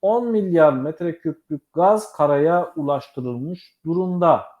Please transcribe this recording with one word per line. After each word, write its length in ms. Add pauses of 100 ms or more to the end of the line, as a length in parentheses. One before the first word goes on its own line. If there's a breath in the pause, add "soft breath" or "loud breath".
on 280
milyar 420
metreküplük 1000
gaz 400
karaya 640
ulaştırılmış 1080
durumda. 580 (180)